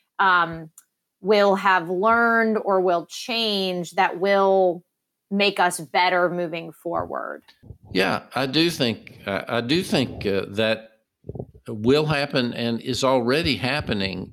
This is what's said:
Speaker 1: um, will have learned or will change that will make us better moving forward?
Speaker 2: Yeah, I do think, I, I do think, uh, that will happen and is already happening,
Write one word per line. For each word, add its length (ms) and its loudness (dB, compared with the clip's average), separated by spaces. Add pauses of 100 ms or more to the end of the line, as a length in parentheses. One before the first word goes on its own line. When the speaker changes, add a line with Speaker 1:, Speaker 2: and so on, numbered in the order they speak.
(200)
Speaker 1:
um, 500 2 (520)
will 340 4
have 340 2
learned 760 2
or 160 2
will 260 2
change 840 -4
that 260 0
will 640 4 (480)
make 280 0
us 200 0
better 500 2
moving 420 -6
forward? 680 -8 (500)
Speaker 2:
Yeah, 320 -2 (120)
I 100 -2
do 240 0
think, 560 -4
I, 220 -4
I 140 -2
do 200 0
think, 460 -2
uh, 220 0
that 420 -2 (760)
will 380 2
happen 480 -2
and 280 -4
is 220 -4
already 520 2
happening, 760 -4